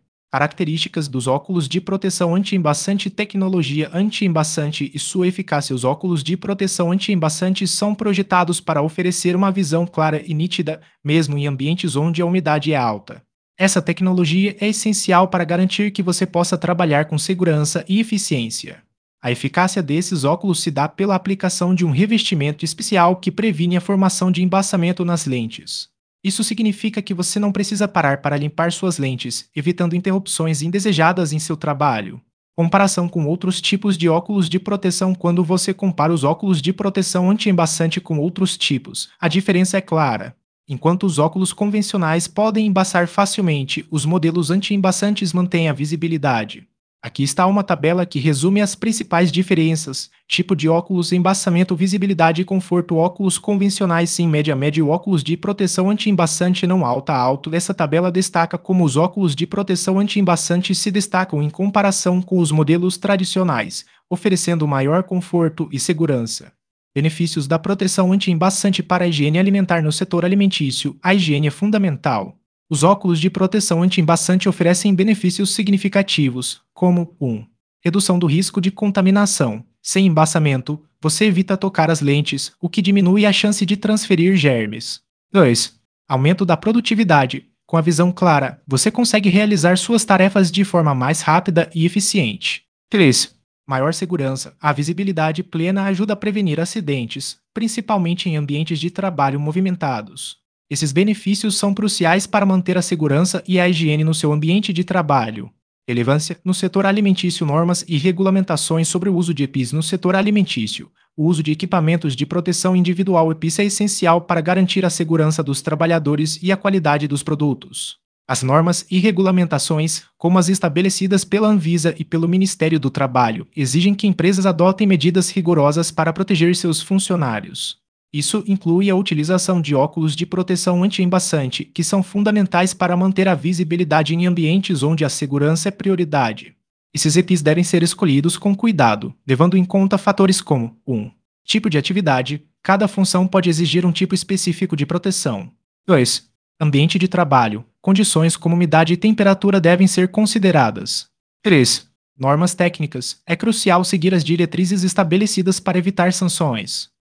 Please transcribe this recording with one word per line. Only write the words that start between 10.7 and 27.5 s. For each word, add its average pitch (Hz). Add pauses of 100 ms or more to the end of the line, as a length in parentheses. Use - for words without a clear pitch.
mesmo 147
em 143
ambientes 143
onde 160
a 175
umidade 156
é -
alta. 110 (340)
Essa 190
tecnologia 180
é 208
essencial 202
para 180
garantir 185
que 202
você 180
possa 175
trabalhar 165
com 151
segurança 165
e 190
eficiência. 147 (400)
A 123
eficácia 175
desses 156
óculos 170
se 170
dá 139
pela 196
aplicação 185
de 175
um 160
revestimento 156
especial 180
que 180
previne 180
a 175
formação 185
de 175
embaçamento 180
nas 170
lentes. - (320)
Isso 190
significa 214
que 196
você 175
não 208